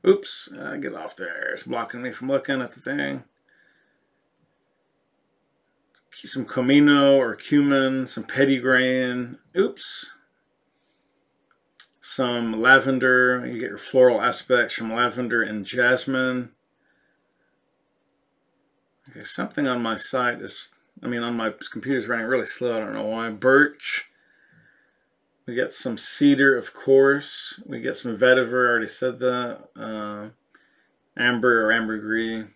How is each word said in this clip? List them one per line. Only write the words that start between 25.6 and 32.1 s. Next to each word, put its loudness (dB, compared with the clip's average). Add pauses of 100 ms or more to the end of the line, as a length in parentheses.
some -6
cedar, 4
of -10
course. 2
We -10
get -6
some -8
vetiver. 2
I 2
already -2
said -6
that. -4 (160)
Uh, -10 (880)
amber 2
or 2
ambergris. -4